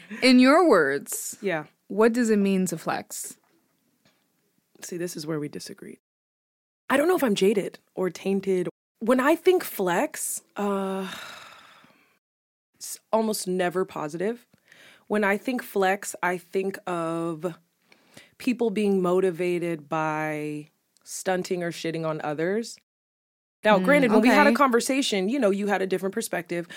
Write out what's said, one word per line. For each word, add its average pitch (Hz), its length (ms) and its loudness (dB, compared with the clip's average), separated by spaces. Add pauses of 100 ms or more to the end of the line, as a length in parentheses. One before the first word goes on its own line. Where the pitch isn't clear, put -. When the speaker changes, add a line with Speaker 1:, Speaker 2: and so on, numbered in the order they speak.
(220)
Speaker 1:
In 254 180 8
your 302 280 6
words, 143 760 0
Speaker 2:
Yeah. 170 220 -4 (240)
Speaker 1:
what 220 260 2
does 240 160 0
it 214 80 4
mean 196 300 2
to 165 100 -6
flex? - 580 -8 (1500)
Speaker 2:
See, - 160 -12
this 175 180 -8
is 156 100 -10
where 156 140 -4
we 147 80 -8
disagree. - 520 -16 (920)
I 262 80 2
don't 294 100 2
know 370 80 2
if 285 80 0
I'm 208 120 2
jaded 190 440 0 (160)
or 185 160 -2
tainted. 190 560 -2 (320)
When 247 200 2
I 294 160 4
think 359 280 2
flex, - 800 -4 (160)
uh, 196 500 -4 (1700)
it's - 240 -14 (120)
almost 220 360 -2
never 180 380 -2
positive. 170 600 -8 (640)
When 208 160 0
I 196 140 2
think 247 260 -4
flex, 196 580 -2
I 180 160 -2
think 190 400 -6 (100)
of 165 720 -6 (800)
people 240 320 -2
being 196 320 0
motivated 175 880 -2
by 151 800 -4 (340)
stunting 180 600 -4
or 170 80 -4
shitting 165 340 -6
on 156 180 -4
others. 175 540 -4 (840)
Now, 214 160 6
Speaker 1:
Mm, 185 60 0
Speaker 2:
granted, 269 260 6
when 214 100 8
we 233 60 4
had 294 180 8
a 285 40 8
Speaker 1:
okay. 240 60 4
Speaker 2:
conversation, 240 720 2
you 269 120 -2
know, 208 100 4
you 202 160 0
had 196 160 0
a 190 60 -2
different 190 260 -2
perspective, 175 640 -6